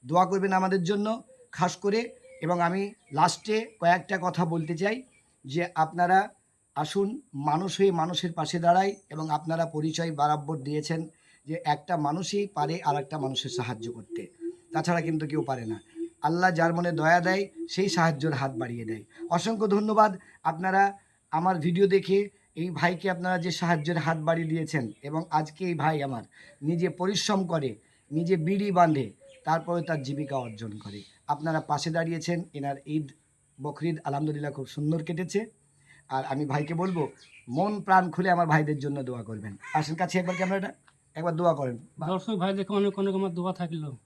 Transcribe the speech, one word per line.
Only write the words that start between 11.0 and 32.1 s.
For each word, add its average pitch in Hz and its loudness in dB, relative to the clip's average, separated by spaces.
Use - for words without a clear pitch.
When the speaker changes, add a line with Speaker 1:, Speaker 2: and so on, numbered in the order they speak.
Speaker 1:
যে 156 -4
একটা 147 0
মানুষই 180 -2
পারে 151 -2
আর 143 2
একটা 147 -4
মানুষের 135 -4
সাহায্য 123 -6
করতে, 349 -12
তাছাড়া 165 0
কিন্তু 160 -2
কেউ 147 -2
পারে 123 -4
না। 110 -6
আল্লাহ 175 4
যার 165 4
মনে 175 0
দয়া 160 6
দেয়, 185 2
সেই 190 0
সাহায্যের 160 2
হাত 135 -2
বাড়িয়ে 117 -6
দেয়। 110 -8
অসংখ্য 208 0
ধন্যবাদ। 214 4
আপনারা 185 2
আমার 175 2
ভিডিও 175 4
দেখে 190 4
এই 170 -4
ভাইকে 175 0
আপনারা 180 -2
যে 175 -2
সাহায্যের 170 0
হাত 160 0
বাড়িয়ে 165 0
দিয়েছেন, 156 -2
এবং 151 -4
আজকে 156 -2
এই 175 0
ভাই 156 2
আমার 131 -6
নিজে 165 2
পরিশ্রম 196 0
করে, 160 0
নিজে 170 2
বিড়ি 190 0
বাঁধে, 160 6
তারপরে 165 0
তার 156 -2
জীবিকা 139 -6
অর্জন 113 -8
করে। 104 -12
আপনারা 151 -2
পাশে 151 -2
দাঁড়িয়েছেন। 165 -2